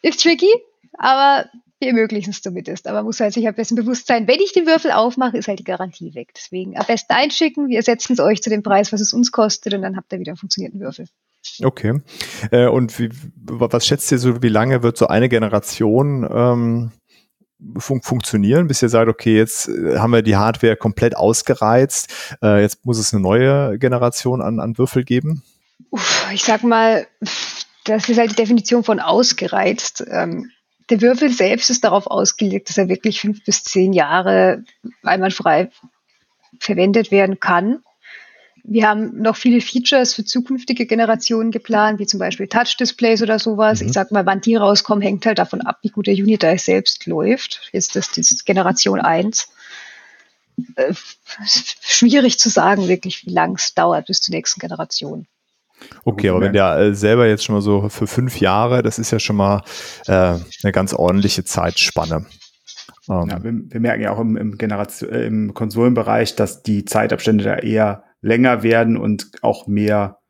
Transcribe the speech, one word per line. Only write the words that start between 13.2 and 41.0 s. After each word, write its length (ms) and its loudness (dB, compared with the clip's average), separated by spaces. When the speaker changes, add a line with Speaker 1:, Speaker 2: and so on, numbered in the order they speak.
Speaker 2:
was 520 -2
schätzt 240 -2
ihr 80 2
so, 240 0
wie 40 2
lange 360 2
wird 120 2
so 120 2
eine 200 2
Generation, 1040 0
ähm, 600 0
fun-, 240 -4
funktionieren, 640 2
bis 160 0
ihr 60 2
sagt, 200 4
„Okay, 260 2
jetzt, 320 2
äh, 300 -2
haben 160 2
wir 80 6
die 140 2
Hardware 400 2
komplett 420 0
ausgereizt, 1300 0
äh, 180 6
jetzt 240 -2
muss 140 -2
es 120 -2
eine 120 0
neue 560 2
Generation 600 0
an, 200 -4
an 180 -4
Würfel 260 0
geben“? 380 -2
Speaker 1:
Uff, 420 -4
ich 120 -4
sag 200 0
mal, 440 2
das 220 -2
ist 120 4
halt 120 2
die 40 -8
Definition 480 2
von 160 0
ausgereizt. 1120 0
Ähm, 400 -4
der 100 2
Würfel 300 4
selbst 400 0
ist 120 0
darauf 220 2
ausgelegt, 640 -2
dass 80 -4
er 100 2
wirklich 320 -2
fünf 260 -4
bis 180 -2
zehn 300 2
Jahre 720 2
einwandfrei 720 0
verwendet 520 0
werden 280 2
kann. 400 0
Wir 240 2
haben 320 -2
noch 180 0
viele 220 4
Features 540 0
für 100 -6
zukünftige 640 -4
Generationen 640 0